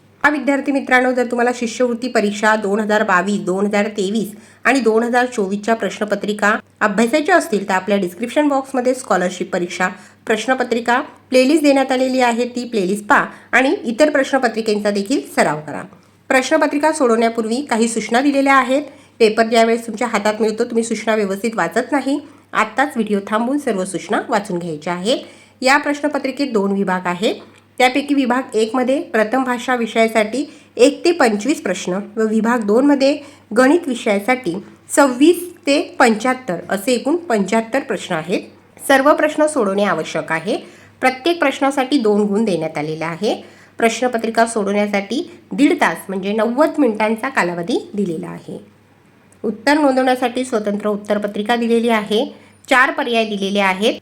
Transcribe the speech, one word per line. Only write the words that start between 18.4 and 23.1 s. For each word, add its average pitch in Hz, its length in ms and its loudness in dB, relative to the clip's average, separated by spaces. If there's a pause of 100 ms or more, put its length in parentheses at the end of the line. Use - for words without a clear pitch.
आहेत. 262 280 2 (360)
पेपर 220 240 4
ज्यावेळेस 226 440 2
तुमच्या 226 200 -6
हातात 214 320 0
मिळतो, 220 240 0
तुम्ही 233 200 -2
सूचना 226 320 -2
व्यवस्थित 202 400 -2
वाचत 196 360 -2
नाही. 285 280 -2 (340)
आत्ताच 220 420 0
व्हिडिओ 208 320 0